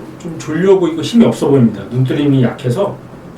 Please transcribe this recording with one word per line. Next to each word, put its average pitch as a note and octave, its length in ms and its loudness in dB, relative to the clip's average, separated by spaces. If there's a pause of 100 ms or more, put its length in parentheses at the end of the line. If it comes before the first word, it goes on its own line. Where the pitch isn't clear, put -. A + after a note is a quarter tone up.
(180)
좀 D#3+ 200 -12
졸려 F#3 400 2
보이고 D#3 220 -2
힘이 A3+ 240 4
없어 - 240 0
보입니다. A#2 420 2
눈뜨림이 C3+ 520 0
약해서 C3 540 -2 (420)